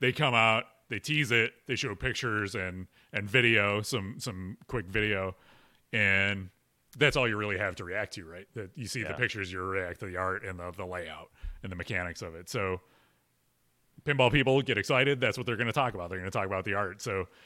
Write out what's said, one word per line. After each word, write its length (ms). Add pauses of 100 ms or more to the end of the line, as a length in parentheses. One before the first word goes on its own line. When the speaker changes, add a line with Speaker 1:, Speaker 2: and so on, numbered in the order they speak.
Speaker 1:
they 120
come 220
out, 300 (240)
they 100
tease 320
it, 220 (140)
they 80
show 200
pictures 600
and, 320 (260)
and 160
video, 540
some, 360
some 380 (100)
quick 200
video, 480 (580)
and 560 (480)
that's 200
all 120
you 80
really 220
have 180
to 80
react 300
to, 100
right? 300
That 200
you 120
see 160
the 80
Speaker 2:
Yeah. 60
Speaker 1:
pictures, 360
you 80
react 400
to 60
the 100
art 280
and 140
the, 120
the 160
layout 440 (320)
and 80
the 60
mechanics 460
of 120
it. 140
So 320 (1300)
pinball 260
people 300
get 160
excited. 420
That's 160
what 100
they're 100
gonna 160
talk 220
about. 140
They're 100
gonna 120
talk 160
about 180
the 100
art. 280
So, 260 (180)